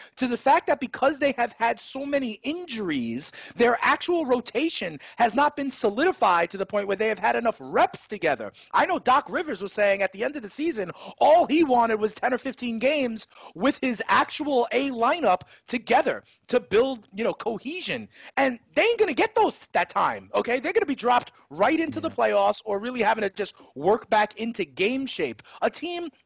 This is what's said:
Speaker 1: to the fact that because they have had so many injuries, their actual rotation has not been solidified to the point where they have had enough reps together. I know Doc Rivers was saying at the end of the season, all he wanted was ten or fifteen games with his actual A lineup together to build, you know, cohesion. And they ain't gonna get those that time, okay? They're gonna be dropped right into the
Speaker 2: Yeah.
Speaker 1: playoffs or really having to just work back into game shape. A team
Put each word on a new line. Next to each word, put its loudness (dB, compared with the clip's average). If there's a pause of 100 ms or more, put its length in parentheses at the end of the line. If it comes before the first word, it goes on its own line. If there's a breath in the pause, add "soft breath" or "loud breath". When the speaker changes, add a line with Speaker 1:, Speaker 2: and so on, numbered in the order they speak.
(180 loud breath)
Speaker 1:
to 0
the -2
fact 2
that 2
because 0
they 2
have -2
had -2
so -10
many -4
injuries, -4 (240 loud breath)
their 2
actual 0
rotation -2 (180 loud breath)
has 2
not 2
been -4
solidified 2
to -10
the -4
point -4
where -2
they 0
have -2
had 0
enough -2
reps -2
together. -2 (200 loud breath)
I 4
know 0
Doc 2
Rivers -6
was -8
saying 2
at -2
the -8
end -4
of -10
the -12
season, -6 (260 loud breath)
all 6
he 4
wanted 2
was 0
ten -2
or 0
fifteen -6
games 0 (260 loud breath)
with 0
his -2
actual 2
A 0
lineup 2 (260 soft breath)
together 0 (260 soft breath)
to 2
build, 0
you -6
know, 0
cohesion. -8 (260 loud breath)
And 0 (160)
they 2
ain't 2
gonna 2
get 0
those 2
that 0
time, -2
okay? 0
They're -4
gonna 2
be -2
dropped 0 (180 soft breath)
right 2
into -4
the -4
Speaker 2:
Yeah. -16
Speaker 1:
playoffs 2
or -2
really -4
having 2
to 0
just -6 (200 loud breath)
work 2
back 2
into -4
game -2
shape. -6 (200 loud breath)
A 2
team -8 (160)